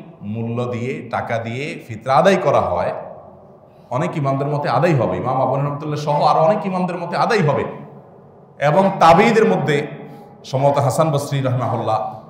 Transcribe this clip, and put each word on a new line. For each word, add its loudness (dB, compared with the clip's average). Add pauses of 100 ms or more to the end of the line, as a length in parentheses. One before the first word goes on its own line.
(220)
মূল্য -6 (160)
দিয়ে, -6 (180)
টাকা -4
দিয়ে -8 (200)
ফিতরা -4
আদায় 4
করা 4
হয়, -2 (960)
অনেক -2
ইমামদের -2
মতে -2
আদায় 2
হবে, 0
ইমাম -2
আবু 0
হানিফা -2
রহমাতুল্লাহ -6
সহ -2 (140)
আরো 4
অনেক 4
ইমামদের -2
মতে -6
আদায় 2
হবে। 0 (960)
এবং 4 (160)
তাবেঈদের 6
মধ্যে 0 (680)
সম্ভবত 0
হাসান 2
বসরি -2
রাহিমাহুল্লাহ, -2 (320)